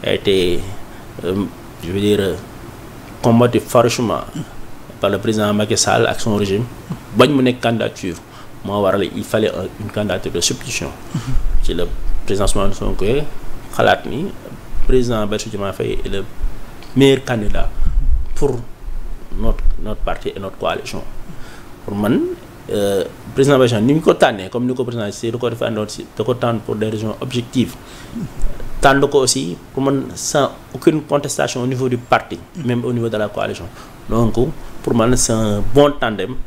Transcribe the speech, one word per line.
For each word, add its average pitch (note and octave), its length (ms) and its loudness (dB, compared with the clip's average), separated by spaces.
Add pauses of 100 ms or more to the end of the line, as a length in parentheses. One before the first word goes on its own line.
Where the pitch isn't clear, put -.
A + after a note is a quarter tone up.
a G2+ 100 0
été, F#2 460 2 (640)
euh, F#2 100 -2 (500)
je E2+ 60 -8
veux G2 100 -4
dire, G#2 200 2
euh, F#2+ 140 -2 (880)
combattu A#2 380 4
farouchement A#2 600 0 (800)
par G2 100 0
le G2+ 80 -2
président G#2+ 340 0
Macky G#2 240 0
Sall A2 300 2
ak - 140 -2
son G#2 160 0
régime. G2+ 280 0 (520)
Bañ B2+ 180 6
mu C3 80 4
nekk B2 180 0
candidature, A2 560 -4 (480)
moo G2+ 180 -2
waral F#2+ 220 2
il - 200 -6
fallait G#2+ 260 0
un, F2 160 -6 (140)
une G#2+ 100 -8
candidature - 420 -4
de F2 80 -2
substitution. - 480 -4 (760)
Ci - 120 4
le E2+ 120 2 (380)
président G2 220 2
Ousmane G2 260 4
Sonko G#2 320 0 (720)
xalaat - 300 4
ni D3+ 200 -6 (600)
président A#2+ 400 4
Bassirou G#2 240 -4
Diomaye G2+ 220 -4
Faye - 320 -2
est - 40 -4
le G2 160 -2 (720)
meilleur C3+ 280 6
candidat G2+ 440 4 (680)
pour C3+ 200 2 (800)
notre, A2+ 280 4 (180)
notre G#2+ 180 -4
parti - 340 -2
et - 60 -10
notre F#2+ 160 -10
coalition. - 460 -4 (840)
Pour G3+ 100 -8
man, G#3+ 260 2 (500)
euh, - 340 0 (300)
président C#3 240 4
Bassirou A#2 240 4
ni C#3 120 4
ñu D#3+ 60 2
ko F3 140 4
tànnee, G#2+ 360 2
comme B2 160 -2
ni B2+ 80 -2
ko B2+ 100 -2
président A2+ 280 -4
si A#2 180 -4
da A#2+ 80 -6
ko A#2+ 120 -2
dafa A#2 180 -4
àndoon G#2+ 200 -4
si, - 160 -12 (120)
da A2 80 -4
ko B2 100 0
tànn A#2 260 -2
pour - 160 -6
des G#2+ 140 -2
raisons G#2+ 300 -4
objectives. B2 540 -2 (1040)
Tànn C#3 280 6
ko C#3+ 140 2
aussi D#3 340 -2 (160)
pour C3+ 100 -4
man C#3 220 0 (100)
sans - 360 -2 (240)
aucune D#3 280 2
contestation C#3+ 600 -2
au B2 40 -2
niveau C3 220 -2
du A#2+ 100 0
parti, A2+ 400 0 (260)
même A#2+ 200 -2
au B2 80 -2
niveau A#2 160 -2
de A2 80 -2
la G#2 120 0
coalition. G2+ 360 -6 (440)
Donc, A2+ 260 2 (480)
pour A#2 120 -2
man, A#2+ 220 4
c'est - 160 0
un G#2+ 300 0 (120)
bon C#3+ 260 8
tandem. A2 340 -2 (120)